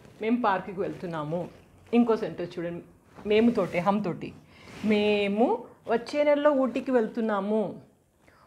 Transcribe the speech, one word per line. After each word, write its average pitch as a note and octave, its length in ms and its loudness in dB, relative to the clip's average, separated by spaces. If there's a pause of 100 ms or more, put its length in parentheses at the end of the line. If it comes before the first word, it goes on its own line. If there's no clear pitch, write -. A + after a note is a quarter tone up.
(220)
మేము A#3 200 0
పార్కుకి F#3+ 380 -2
వెళ్తున్నాము. D#3+ 720 -6 (440)
ఇంకో A#3 220 4
సెంటెన్స్ F3 440 -6
చూడండి, E3+ 240 -8 (440)
మేము A3 240 6
తోటే, F#3 280 -2
హమ్ G3+ 240 0
తోటి. - 300 -8 (520)
"మేము G#3 800 2 (220)
వచ్చే A#3 360 0
నెలలో D4 280 4
ఊటీకి C4 400 0
వెళ్తున్నాము." G#3+ 880 0 (640)